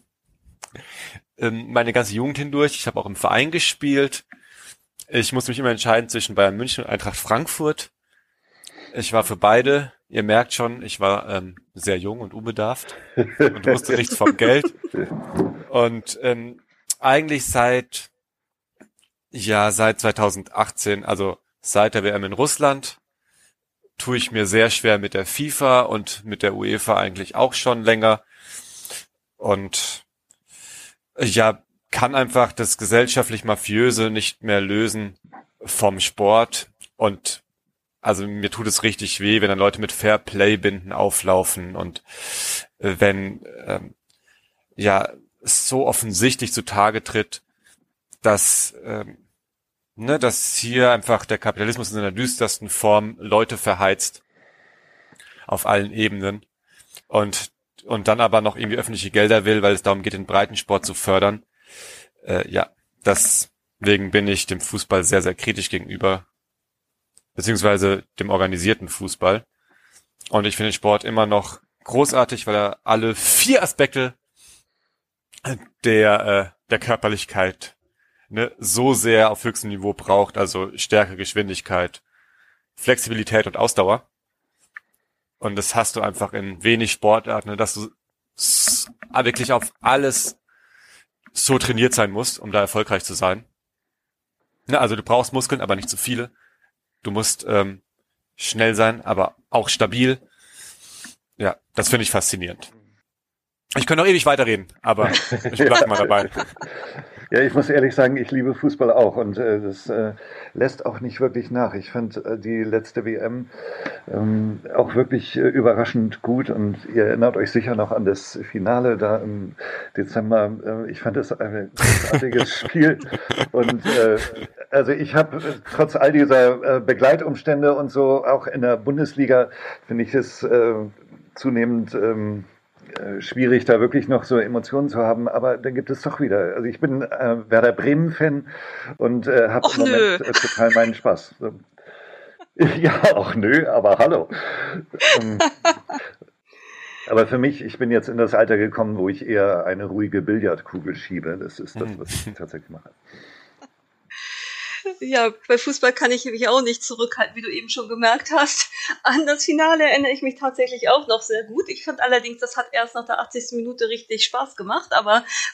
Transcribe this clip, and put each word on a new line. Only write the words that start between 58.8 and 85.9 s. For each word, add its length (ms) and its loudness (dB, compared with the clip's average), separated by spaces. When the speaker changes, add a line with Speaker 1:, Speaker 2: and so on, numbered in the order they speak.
Speaker 1:
Gelder 340 4
will, 160 2
weil 140 4
es 80 -6
darum 180 0
geht, 120 -6
den 120 -10
Breitensport 640 -2
zu 80 -8
fördern. 480 0
Äh, 260 -4
ja, 220 -2
deswegen 1040 0
bin 180 2
ich 200 -2
dem 120 -6
Fußball 440 -2
sehr, 180 2
sehr 140 -2
kritisch 340 -4
gegenüber, 580 -4
beziehungsweise 720 2
dem 100 -4
organisierten 600 0
Fußball. 540 -2
Und 160 2
ich 100 -2
finde 120 -2
den 80 -4
Sport 280 2
immer 220 0
noch 360 -2
großartig, 600 0
weil 100 0
er 280 0
alle 320 0
vier 480 2
Aspekte 500 -2
der, 420 4
äh, 440 -2
der 100 0
Körperlichkeit, 960 -2
ne, 300 -4
so 340 2
sehr 380 6
auf 120 -8
höchstem 260 -6
Niveau 240 -4
braucht, 440 2
also 400 -2
Stärke, 380 2
Geschwindigkeit, 880 -4
Flexibilität 720 0
und 100 -8
Ausdauer. 500 0
Und 160 -6
das 180 -4
hast 220 0